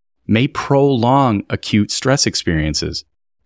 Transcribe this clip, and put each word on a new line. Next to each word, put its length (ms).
may 180
prolong 1040
acute 400
stress 380
experiences 760